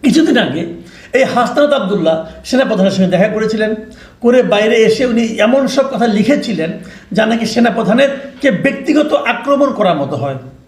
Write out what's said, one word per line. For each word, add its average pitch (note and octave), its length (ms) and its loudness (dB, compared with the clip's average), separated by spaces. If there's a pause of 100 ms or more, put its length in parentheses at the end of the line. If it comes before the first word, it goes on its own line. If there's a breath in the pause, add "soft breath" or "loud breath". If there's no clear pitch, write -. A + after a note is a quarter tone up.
কিছুদিন D4+ 340 4 (100)
আগে C#3+ 160 -4 (560 loud breath)
এই C4 60 4 (100)
হাসনাত C#4+ 440 2
আবদুল্লাহ F3+ 380 0 (320 loud breath)
সেনাপ্রধানের G3+ 480 0
সঙ্গে F#3 200 2
দেখা G3 200 4
করেছিলেন, G#3+ 340 -2 (540 loud breath)
করে A#3+ 160 6 (120)
বাইরে G#3+ 240 2 (120)
এসে - 140 0 (100)
উনি A#3 120 2 (220)
এমন C4+ 160 2 (120)
সব C4+ 180 2
কথা A#3 140 0
লিখেছিলেন G3+ 640 -2 (460 loud breath)
যা G#3+ 140 2
নাকি A3+ 240 -2
সেনাপ্রধানের A#3 560 2 (300)
কে C#4 80 2 (160)
ব্যক্তিগত C#4+ 460 0 (220)
আক্রমণ C#4 360 0 (100)
করার F3+ 240 0
মতো C#3 200 -6
হয়। C3+ 160 -6 (300)